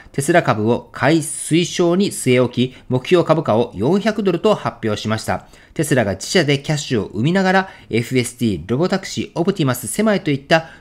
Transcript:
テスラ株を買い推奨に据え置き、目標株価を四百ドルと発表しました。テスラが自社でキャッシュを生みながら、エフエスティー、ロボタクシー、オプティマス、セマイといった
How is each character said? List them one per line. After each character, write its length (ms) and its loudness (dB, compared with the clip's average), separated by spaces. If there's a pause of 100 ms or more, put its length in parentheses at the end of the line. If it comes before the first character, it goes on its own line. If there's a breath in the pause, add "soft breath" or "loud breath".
(120)
テ 100 -4
ス 100 0
ラ 100 6
株 280 0
を 220 -2
買 240 2
い 40 4
推 440 -2
奨 320 0
に 140 2
据 240 0
え 60 4
置 320 0
き、 40 -20 (120 loud breath)
目 160 -2
標 200 4
株 180 2
価 140 2
を 180 0
四 260 0
百 220 -2
ド 100 2
ル 80 -2
と 140 2
発 300 -6
表 160 -2
し 80 -6
ま 100 -2
し 60 -10
た。 220 -4 (300 loud breath)
テ 80 -2
ス 100 0
ラ 120 2
が 60 -2
自 160 -8
社 140 2
で 160 2
キ 140 -6
ャ 40 0
ッ 20 -6
シ 160 -4
ュ 80 2
を 60 -4
生 140 -6
み 120 2
な 80 2
が 100 2
ら、 160 0 (220 loud breath)
エ 100 0
フ 160 -4
エ 80 2
ス 120 -10
テ 100 -2
ィ 80 2
ー、 120 -8
ロ 120 0
ボ 100 0
タ 100 -2
ク 80 -8
シ 280 -6
ー、 40 -6
オ 60 0
プ 80 0
テ 120 -2
ィ 20 2
マ 80 0
ス、 140 -8
セ 140 -4
マ 120 2
イ 80 -2
と 80 -2
い 60 0
っ 40 -6
た 300 0 (100)